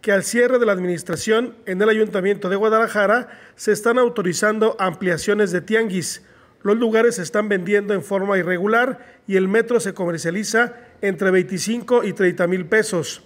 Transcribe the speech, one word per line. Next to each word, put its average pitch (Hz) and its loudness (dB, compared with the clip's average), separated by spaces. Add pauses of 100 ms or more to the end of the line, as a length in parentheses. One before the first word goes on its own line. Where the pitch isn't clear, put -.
que 208 0
al 190 2
cierre 240 2
de 240 2
la 208 2
administración 185 -2 (100)
en 185 -4
el 214 4
Ayuntamiento 202 0
de 196 0
Guadalajara 220 2 (280)
se - 0
están 233 2
autorizando 214 0
ampliaciones 190 0
de 180 -2
tianguis. 214 -2 (420)
Los 208 2
lugares 233 2
se 185 -6
están 208 -2
vendiendo 202 0
en 180 -2
forma 196 -2
irregular 202 -2
y 196 0
el 190 2
metro 233 2
se 196 -6
comercializa 202 -2 (260)
entre 190 0
veinticinco 196 0
y 196 -4
treinta 180 2
mil 180 -2
pesos. 208 -2